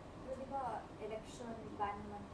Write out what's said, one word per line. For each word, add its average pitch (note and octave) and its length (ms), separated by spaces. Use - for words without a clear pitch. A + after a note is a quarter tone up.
Pero - 160
di - 80
ba, C4 320
election A3 480
ban G3+ 220
man G3+ 160